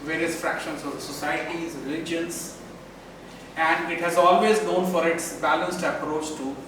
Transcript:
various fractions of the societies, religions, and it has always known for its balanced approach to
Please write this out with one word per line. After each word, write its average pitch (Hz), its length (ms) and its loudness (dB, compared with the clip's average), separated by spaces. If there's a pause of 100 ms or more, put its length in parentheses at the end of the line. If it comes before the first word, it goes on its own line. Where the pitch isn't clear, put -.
various 165 360 -2
fractions 151 440 -4
of 143 100 -6
the - 60 -8
societies, 156 720 -4 (100)
religions, 165 720 -4 (960)
and 165 360 2
it 170 80 -4
has 170 160 2
always 180 460 8
known 185 280 2
for 165 180 4
its - 320 -2
balanced 175 420 2
approach 156 540 -2
to 135 180 -6 (140)